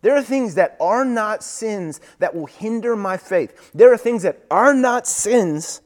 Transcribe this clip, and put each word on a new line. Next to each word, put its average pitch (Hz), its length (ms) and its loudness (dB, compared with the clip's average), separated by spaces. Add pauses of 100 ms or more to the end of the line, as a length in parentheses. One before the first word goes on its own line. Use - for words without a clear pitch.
There 262 160 2
are 285 40 0
things 240 340 -4
that 180 260 0
are 220 240 0
not 220 380 -4
sins 196 580 -8 (180)
that 180 160 -2
will 156 120 -8
hinder 226 500 -6
my 190 180 -6
faith. - 580 -6
There 240 200 8
are 233 40 2
things 233 260 -2
that - 280 -4
are 233 220 4
not 247 340 0
sins 180 800 -2